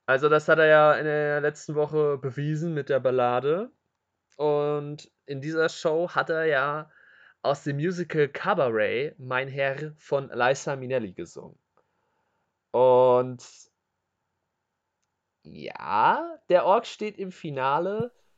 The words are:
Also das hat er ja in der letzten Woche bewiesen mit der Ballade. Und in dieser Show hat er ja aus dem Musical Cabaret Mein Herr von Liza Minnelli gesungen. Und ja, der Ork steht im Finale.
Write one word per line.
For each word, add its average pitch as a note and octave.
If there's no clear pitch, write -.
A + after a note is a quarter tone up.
Also C3+
das D3+
hat D#3+
er D#3+
ja D3+
in C3
der D3
letzten D3+
Woche D3
bewiesen D3
mit C#3+
der C3+
Ballade. B2+
Und D3
in C#3
dieser D#3+
Show E3
hat C#3+
er D#3+
ja D3
aus C#3
dem C#3+
Musical E3
Cabaret B2+
Mein B2+
Herr C#3
von C#3
Liza C3+
Minnelli B2
gesungen. -
Und B2+
ja, G#2+
der F3
Ork G#3+
steht -
im F#3+
Finale. E3